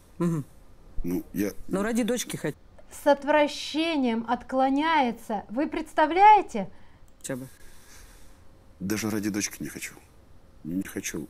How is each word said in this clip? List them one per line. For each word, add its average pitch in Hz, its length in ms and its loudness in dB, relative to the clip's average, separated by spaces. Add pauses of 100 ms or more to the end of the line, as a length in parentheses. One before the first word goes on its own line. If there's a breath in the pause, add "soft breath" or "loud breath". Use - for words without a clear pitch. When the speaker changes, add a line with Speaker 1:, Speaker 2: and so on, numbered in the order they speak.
(200)
Speaker 1:
Мгм. 165 240 -2 (600)
Speaker 2:
Ну, 87 200 -4 (100)
я 101 180 -2 (160)
Speaker 1:
Но 196 160 -2
ради 233 200 0
дочки 226 340 -2
хоть. 151 180 -4 (480)
Speaker 3:
С - 40 4
отвращением 285 1200 2
отклоняется. 262 1200 0
Вы 262 180 -2
представляете? 330 1040 4 (500 soft breath)
Speaker 1:
Хотя - 160 -8
бы. 127 120 -10 (1300 soft breath)
Speaker 2:
Даже 104 300 -2
ради 104 200 -2
дочки 98 320 -6
не 71 80 -8
хочу. - 240 -14 (720)
Не 90 200 -4
хочу - 460 -8